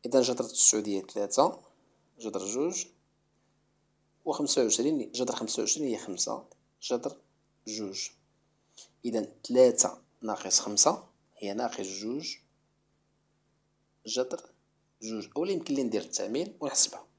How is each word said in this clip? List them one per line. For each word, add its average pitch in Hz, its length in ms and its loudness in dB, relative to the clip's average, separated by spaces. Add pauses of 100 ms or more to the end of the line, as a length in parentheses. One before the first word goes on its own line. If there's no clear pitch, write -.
إذا 127 160 4
جذر 123 220 0
تسعود 107 440 4
هي 98 140 0
ثلاثة 104 600 0 (580)
جذر 98 260 -6
جوج، 139 400 -2 (1400)
وخمسة 143 380 2
وعشرين 123 480 0
جذر 123 240 -2
خمسة 117 260 -4
وعشرين 143 260 0
هي 113 100 -2
خمسة - 480 -6 (360)
جذر - 360 -4 (500)
جوج. 107 420 -8 (960)
إذا 117 280 -4 (140)
ثلاثة 123 540 6 (200)
ناقص 98 380 0
خمسة 107 480 2 (300)
هي 98 160 -6
ناقص 107 340 -4
جوج 110 500 -8 (1700)
جذر 127 440 -4 (520)
جوج، 110 360 -8
أولا 180 140 -2
يمكن 156 220 -2
لي 139 100 0
ندير 107 180 -2
التعميل 131 580 -6
ونحسبها. - 460 -2 (140)